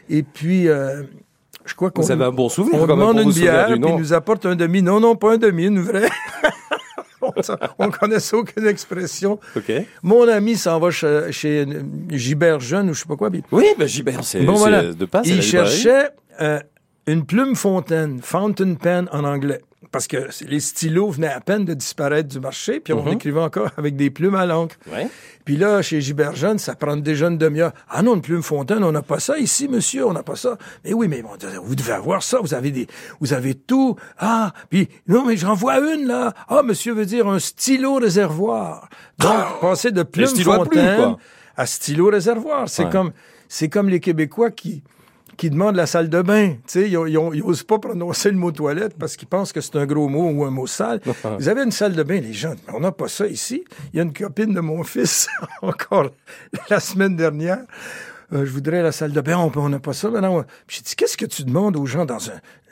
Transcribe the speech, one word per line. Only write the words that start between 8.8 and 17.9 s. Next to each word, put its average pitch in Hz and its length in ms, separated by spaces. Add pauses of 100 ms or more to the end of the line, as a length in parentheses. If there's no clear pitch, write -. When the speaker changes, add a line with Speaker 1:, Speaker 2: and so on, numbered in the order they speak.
Speaker 2:
OK. - 160 (320)
Speaker 1:
Mon 233 260
ami 214 260
s'en 165 240
va 175 120
chez, 156 400
chez 151 340 (440)
Gilbert 151 500
Jeune 170 320
ou - 20
je - 80
sais - 60
pas 151 80
quoi. 107 160
Puis 92 200
Speaker 2:
Oui, 233 140 (120)
ben 151 100
Gilbert, 127 360
c'est, - 220
Speaker 1:
bon, 185 80
Speaker 2:
c'est 208 60
Speaker 1:
voilà. 208 340
Speaker 2:
de 85 120
passe, 185 220
Speaker 1:
Il 180 160
Speaker 2:
c'est 208 140
la 175 60
librairie. 143 180
Speaker 1:
cherchait, 269 280 (320)
euh, 151 180 (480)
une 156 180
plume 254 300
fontaine, 160 680